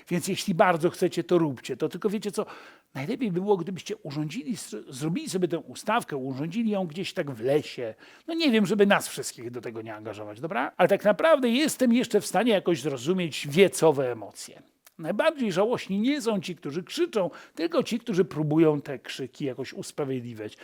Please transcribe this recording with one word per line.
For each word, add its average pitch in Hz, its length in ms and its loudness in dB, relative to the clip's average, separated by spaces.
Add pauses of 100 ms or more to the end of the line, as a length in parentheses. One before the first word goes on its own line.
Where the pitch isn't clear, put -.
więc 175 200 -2
jeśli 190 280 -2
bardzo 175 340 4
chcecie, 170 340 -2
to 180 140 4
róbcie 139 400 0
to. 156 120 -2
Tylko 185 200 -2
wiecie 202 220 -2
co, 190 140 -4 (480)
najlepiej 196 380 -4
by 175 100 0
było, 202 160 0
gdybyście 180 400 -8
urządzili, 156 560 -8
s-, - 220 -10 (140)
zrobili 165 400 -4
sobie 180 180 0
tę 160 120 -4
ustawkę, 151 580 -4
urządzili 151 520 -4
ją 190 180 -2
gdzieś 160 260 -8
tak 147 180 -4
w 113 100 -10
lesie. 127 540 -2 (320)
No 330 60 -6
nie 330 180 4
wiem, 220 140 6
żeby 202 200 4
nas 196 220 4
wszystkich 120 440 -10
do 120 100 -8
tego 113 200 -8
nie 113 140 -12
angażować, 107 440 -10
dobra? 202 380 -4
Ale 180 120 6
tak 196 140 2
naprawdę 269 460 4
jestem 254 440 2
jeszcze 226 280 2
w - 40 -10
stanie 208 260 2
jakoś 175 300 2
zrozumieć 151 680 -2
wiecowe 147 640 6
emocje. - 500 -12 (380)
Najbardziej 226 520 0
żałośni 196 480 0
nie 262 220 0
są 208 200 0
ci, 180 140 -8
którzy 156 280 -6
krzyczą, 285 460 -2 (260)
tylko 330 280 0
ci, 226 160 -4
którzy 185 260 0
próbują 156 560 4
te 135 180 -8
krzyki - 460 -10
jakoś 123 280 -6
usprawiedliwiać. 120 920 -8